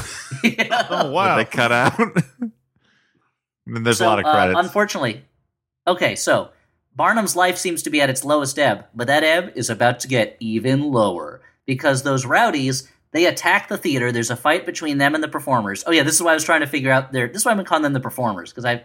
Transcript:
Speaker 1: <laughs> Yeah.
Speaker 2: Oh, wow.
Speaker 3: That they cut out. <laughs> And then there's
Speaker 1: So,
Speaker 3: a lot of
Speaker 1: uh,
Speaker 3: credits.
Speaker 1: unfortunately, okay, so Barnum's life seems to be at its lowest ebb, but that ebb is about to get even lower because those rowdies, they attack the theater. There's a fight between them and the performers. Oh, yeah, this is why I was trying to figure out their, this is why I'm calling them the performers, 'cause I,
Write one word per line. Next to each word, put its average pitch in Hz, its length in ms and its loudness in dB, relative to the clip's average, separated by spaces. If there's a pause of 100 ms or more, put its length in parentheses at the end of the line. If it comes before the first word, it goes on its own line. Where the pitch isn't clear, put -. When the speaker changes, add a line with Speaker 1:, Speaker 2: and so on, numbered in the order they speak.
(160)
Speaker 1:
<laughs> - 260 -14
Yeah. 226 480 0
Speaker 2:
Oh, 175 220 -2
wow. 180 240 2
Speaker 3:
That 113 140 0
they - 60 -10
cut 117 140 4
out. 123 280 2
<laughs> - 420 -2 (1300)
And 117 100 -10
then 113 60 -6
there's 117 160 4
Speaker 1:
So, 180 80 2
Speaker 3:
a - 20 4
lot 104 100 4
of 98 60 0
Speaker 1:
uh, 151 80 2
Speaker 3:
credits. 92 260 4
Speaker 1:
unfortunately, 175 680 -2 (600)
okay, 170 300 0
so 117 320 0 (480)
Barnum's 185 400 0
life 180 220 2
seems 175 240 -4
to 156 80 -4
be 151 100 2
at 139 80 4
its 131 160 -2
lowest 143 340 0
ebb, 110 360 2
but 120 140 -6
that 147 140 4
ebb 165 340 0
is 120 120 -4
about 120 320 2
to - 80 -10
get 120 320 0
even 131 500 0
lower 95 520 -2 (240)
because 135 360 0
those 135 220 0
rowdies, 143 680 0 (220)
they 165 140 2
attack 175 420 0
the 214 80 -6
theater. 127 340 -2
There's 117 200 -2
a 120 60 -4
fight - 280 0
between 151 320 -6
them 139 180 2
and 156 80 -2
the 147 60 -4
performers. 123 580 -4
Oh, 170 40 0
yeah, 160 120 4
this 147 120 0
is - 80 0
why 170 80 2
I 160 40 6
was 156 100 -2
trying 160 160 2
to 143 60 -2
figure 135 240 -2
out 135 220 2
their, 123 160 0
this 185 140 -10
is - 20 0
why 240 80 2
I'm 202 140 -2
calling 160 160 0
them 143 100 0
the 135 80 0
performers, 110 540 -6
'cause 120 100 -10
I, 120 200 -2